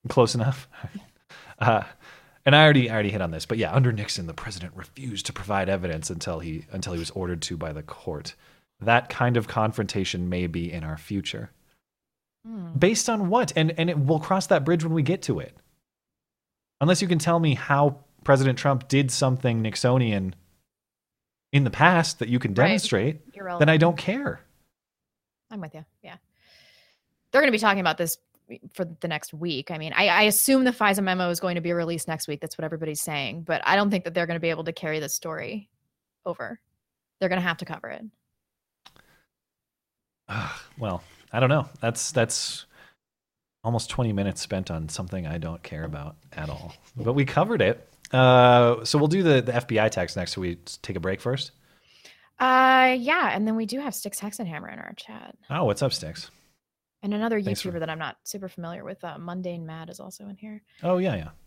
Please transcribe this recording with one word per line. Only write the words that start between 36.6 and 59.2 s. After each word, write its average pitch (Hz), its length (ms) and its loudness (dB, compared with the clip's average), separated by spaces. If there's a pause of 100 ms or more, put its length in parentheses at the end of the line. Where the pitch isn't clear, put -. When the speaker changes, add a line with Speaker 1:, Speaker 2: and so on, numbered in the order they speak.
Speaker 2:
They're 190 80 -2
gonna 185 140 -2
have 170 160 -2
to - 80 -12
cover - 240 -14
it. 220 160 -14 (2250)
Speaker 1:
Ugh, 107 300 -8 (180)
well, 101 260 -6 (300)
I 117 80 0
don't 131 80 4
know. 147 180 2 (140)
That's, 117 320 -4
that's - 520 -2 (1000)
almost 113 240 -2
twenty 113 240 -2
minutes 98 260 -2
spent 95 320 -6
on 78 160 -6
something 90 400 -8
I 85 120 -6
don't 80 220 -8
care 80 220 -10
about 76 320 -10 (160)
at 76 180 -10
all. - 240 -12 (220)
But 120 180 -2
we 143 120 4
covered 170 360 0
it. 101 240 2 (280)
Uh, 123 720 8
so 151 120 0
we'll 151 120 4
do 185 140 2
the, 143 180 6
the 117 120 -4
F 120 140 -2
B 107 100 0
I 110 120 4
text 90 260 -4
next. 90 160 -4
So - 80 -8
we 87 260 -4
s-, - 160 -16
take 95 140 -8
a 87 60 -4
break 95 180 -2
first? 131 320 -4 (880)
Speaker 2:
Uh, 262 580 6
yeah, 269 380 0
and 208 100 0
then 220 120 0
we 226 80 -4
do 247 160 -6
have 277 120 -8
Styx - 280 -10
Hexenhammer 190 500 -10
in - 80 -16
our - 160 -14
chat. - 400 -20 (140)
Speaker 1:
Oh, 151 160 -2
what's 104 160 0
up, 135 100 0
Styx? - 400 -10 (720)
Speaker 2:
And 202 100 -4
another 214 280 -2
Speaker 1:
Thanks 196 200 -4
Speaker 2:
YouTuber 180 120 -8
Speaker 1:
for 170 60 -6
Speaker 2:
that 160 120 -6
I'm 160 80 -8
not 151 240 -8
super 190 260 -12
familiar 170 340 -12
with, 196 200 -14
uh, 151 160 -12
Mundane 175 480 -8